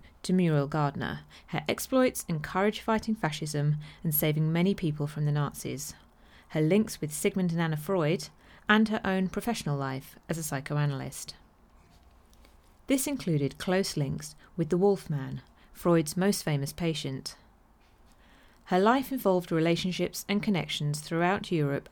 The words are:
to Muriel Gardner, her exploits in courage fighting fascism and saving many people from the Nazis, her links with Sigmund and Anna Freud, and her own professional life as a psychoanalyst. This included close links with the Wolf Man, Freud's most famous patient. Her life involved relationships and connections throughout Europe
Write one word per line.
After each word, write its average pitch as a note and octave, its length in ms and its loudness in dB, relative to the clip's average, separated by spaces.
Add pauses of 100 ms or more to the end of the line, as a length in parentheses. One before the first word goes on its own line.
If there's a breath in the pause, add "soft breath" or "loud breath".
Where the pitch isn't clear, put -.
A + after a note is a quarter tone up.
(240 soft breath)
to F3+ 100 0
Muriel D#3+ 320 4
Gardner, D3 540 -2 (280 loud breath)
her - 220 -4
exploits - 580 0
in E3 120 -2
courage G3 420 0
fighting A3 320 0
fascism D3+ 640 0 (260 loud breath)
and E3 100 0
saving D#3 380 2
many F3 220 4
people D3+ 320 -2
from D3 200 -4
the D3 60 2
Nazis, C#3+ 600 -4 (560 soft breath)
her D#3 120 0
links F#3+ 380 4
with D3+ 140 -6
Sigmund F#3+ 380 0
and E3 100 0
Anna D#3+ 160 0
Freud, E3 520 0 (380 loud breath)
and G#3+ 220 6
her G#3+ 160 -2
own F#3+ 220 2
professional G3+ 500 -2
life C3+ 400 -8 (100)
as D#3+ 120 -4
a E3 40 -6
psychoanalyst. C#3+ 920 -4 (1500 soft breath)
This C4+ 180 2
included D#3 540 -2
close F#3+ 360 0
links - 400 -4 (220 soft breath)
with D#3+ 120 -2
the F3+ 80 2
Wolf G3 340 2
Man, C3+ 300 -6 (320 soft breath)
Freud's E3 440 2
most G3 260 2
famous C#3+ 300 -2
patient. D3+ 640 -4 (1300 soft breath)
Her F#3 140 2
life B3 320 4
involved F#3+ 400 2
relationships E3+ 760 0
and G3+ 140 0
connections D3+ 600 -2
throughout F3 500 0
Europe D3+ 400 0